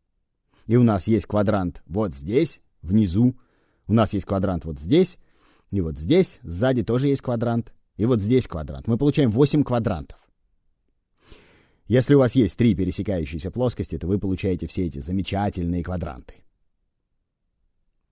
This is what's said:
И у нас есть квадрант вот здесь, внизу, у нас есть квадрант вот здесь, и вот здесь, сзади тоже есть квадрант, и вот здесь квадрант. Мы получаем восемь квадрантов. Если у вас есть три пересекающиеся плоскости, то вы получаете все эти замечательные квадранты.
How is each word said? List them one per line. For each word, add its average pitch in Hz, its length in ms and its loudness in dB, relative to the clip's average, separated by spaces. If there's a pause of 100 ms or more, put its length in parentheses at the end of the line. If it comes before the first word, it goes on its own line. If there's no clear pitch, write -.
(680)
И 107 80 2
у 123 80 6
нас 107 240 2
есть 110 180 2
квадрант 101 600 -2
вот 95 280 -4
здесь, 101 480 -2 (200)
внизу, 104 580 2 (480)
у 98 60 0
нас 110 200 2
есть 98 120 -4
квадрант 95 380 -2
вот 80 160 -10
здесь, 139 380 0 (540)
и 98 100 0
вот 80 160 -4
здесь, 139 460 0
сзади 113 400 0
тоже 127 240 0
есть 139 140 0
квадрант, 117 520 -4 (240)
и 101 80 0
вот 120 160 2
здесь 117 260 2
квадрант. 76 400 -10
Мы 113 100 2
получаем 143 340 2
восемь 139 320 4
квадрантов. 101 560 -4 (1700)
Если 127 300 4
у 143 40 8
вас 123 140 4
есть 113 240 2
три 117 180 4
пересекающиеся 90 760 -4
плоскости, 113 460 -4
то 80 100 -8
вы 98 100 0
получаете 92 500 -4
все 92 200 -4
эти 71 120 -10
замечательные 90 840 -4
квадранты. 82 520 -10 (1800)